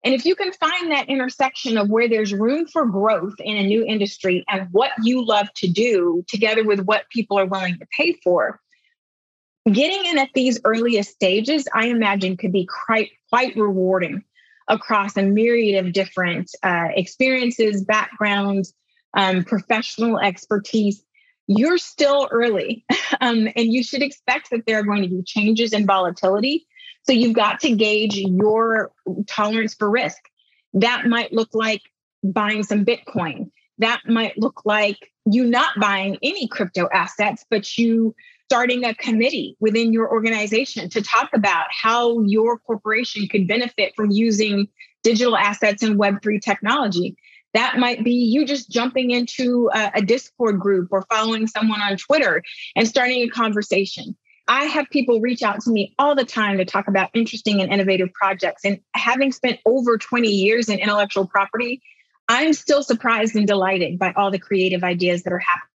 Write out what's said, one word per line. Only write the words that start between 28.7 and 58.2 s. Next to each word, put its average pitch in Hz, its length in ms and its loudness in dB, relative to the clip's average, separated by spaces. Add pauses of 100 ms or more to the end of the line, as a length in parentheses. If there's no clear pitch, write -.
tolerance 220 480 -2
for 208 140 -2
risk. 254 280 -2 (560)
That 240 340 0
might 233 260 0
look 226 200 -2
like 220 280 -2 (420)
buying 208 400 -2
some 208 220 0
Bitcoin. - 680 -4 (260)
That 226 300 0
might 226 300 0
look 226 280 -4
like 208 460 0 (140)
you 226 200 4
not 233 340 2
buying 196 440 -2
any 320 240 -4
crypto 180 460 -4
assets, 185 560 -2
but 208 280 -2
you 226 380 2 (300)
starting 247 400 0
a 220 100 -2
committee 233 640 -2
within 226 320 2
your 226 200 2
organization 220 800 -2
to 208 120 -2
talk 254 320 0
about 196 380 2
how 233 500 2
your 220 380 2
corporation 214 680 -4
could 190 200 0
benefit 220 480 -2
from 214 160 0
using 208 560 2 (360)
digital 233 320 2
assets 208 480 0
and 214 140 2
Web 202 240 0
three 208 180 -2
technology. 208 760 -2 (400)
That 240 240 0
might 240 240 0
be 240 100 2
you 247 320 2
just 269 240 -6
jumping 247 420 -2
into 247 600 0
a, 214 220 -2
a 208 60 2
Discord 220 580 0
group 185 320 0
or 190 180 0
following 220 380 0
someone 220 340 -2
on 196 160 0
Twitter 202 460 2 (320)
and 220 120 2
starting 247 360 0
a 240 60 -2
conversation. 208 840 -2 (320)
I 262 180 0
have 302 260 -2
people 240 300 2
reach 240 200 -2
out 202 200 -2
to 233 100 -2
me 202 260 -2
all 285 160 2
the 269 120 2
time 202 340 -2
to 185 60 2
talk 202 220 -4
about 190 280 0
interesting 220 460 0
and 185 120 -2
innovative 185 400 0
projects. 196 500 -4